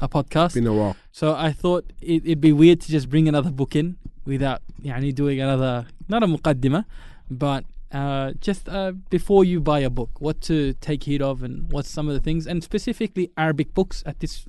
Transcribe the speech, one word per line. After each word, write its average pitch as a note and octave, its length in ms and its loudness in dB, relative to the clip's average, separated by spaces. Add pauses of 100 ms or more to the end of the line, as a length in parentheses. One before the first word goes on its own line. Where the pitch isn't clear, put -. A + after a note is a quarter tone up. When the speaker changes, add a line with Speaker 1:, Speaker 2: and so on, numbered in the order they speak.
Speaker 1:
a C3+ 80 -2
podcast. E3+ 460 0
Speaker 2:
Been A#2+ 120 2
a G#2+ 80 2
while. G#2 220 0 (160)
Speaker 1:
So D#3 220 0
I D3+ 180 0
thought F3+ 480 -2
it, D#3+ 240 0
it'd D#3 160 0
be D#3 120 8
weird E3 300 8
to - 80 -8
just C#3 180 0
bring D#3 200 4
another D3+ 220 2
book C3+ 260 -2
in E3+ 200 0 (280)
without, C3+ 380 -2 (200)
yani, C#3 320 -4
doing C#3 260 0
another, C3 460 0 (220)
not A3+ 140 2
a G#3 40 4
muqaddimah, D3 580 2 (460)
but, C3+ 340 -2 (280)
uh, C#3 480 -4
just, - 280 -4
uh, F#3+ 240 -4 (180)
before F#3+ 340 6
you F3+ 140 2
buy D3 220 2
a C3 100 0
book, A#2+ 300 -4
what D#3 220 -4
to C#3+ 320 0
take D3 300 -4
heed C#3+ 180 0
of C3+ 200 -2
and B2+ 300 -4
what's C#3+ 180 -2
some D3+ 160 -4
of D3 80 -2
the C#3 60 2
things, D#3 260 0
and E3+ 160 -4
specifically G#3 720 -4
Arabic D#3+ 380 0
books - 320 -2
at D3+ 140 -8
this, - 280 -6